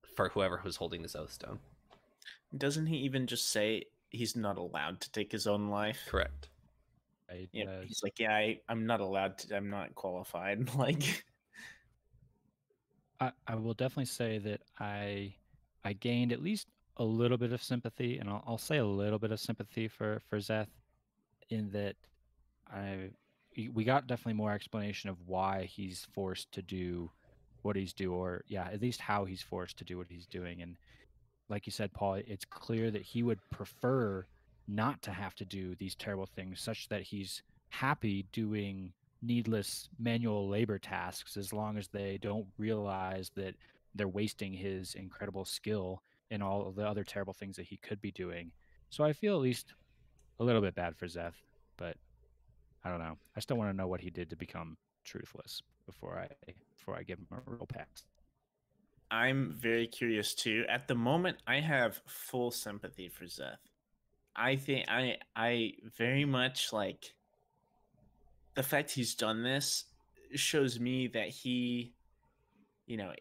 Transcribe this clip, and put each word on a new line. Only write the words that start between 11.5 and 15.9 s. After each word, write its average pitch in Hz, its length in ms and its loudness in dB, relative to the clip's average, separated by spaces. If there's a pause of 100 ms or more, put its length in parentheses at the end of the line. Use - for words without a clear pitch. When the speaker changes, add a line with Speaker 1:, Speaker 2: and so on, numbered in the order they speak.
Speaker 3:
I, 131 120 0 (140)
I 120 100 -4
will 113 180 -2
definitely 131 320 0
say 110 320 -2
that 104 240 -4 (160)
I, 101 560 -4 (500)
I 101 100 -2